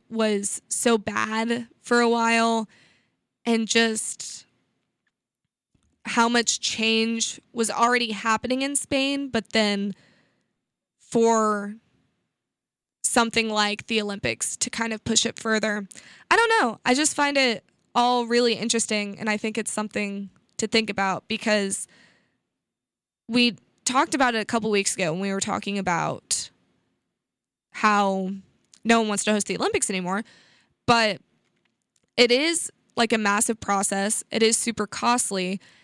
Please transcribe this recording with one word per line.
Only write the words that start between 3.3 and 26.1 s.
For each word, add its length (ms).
and 220
just 800
how 220
much 320
change 800
was 160
already 420
happening 520
in 120
Spain, 540
but 200
then 440
for 760
something 460
like 380
the 140
Olympics 560
to 120
kind 240
of 100
push 220
it 120
further. 500
I 60
don't 140
know. 240
I 80
just 220
find 220
it 260
all 320
really 280
interesting, 640
and 100
I 80
think 200
it's 140
something 580
to 100
think 220
about, 380
because 600
we 300
talked 320
about 200
it 40
a 60
couple 240
weeks 260
ago 160
when 100
we 120
were 80
talking 360
about 720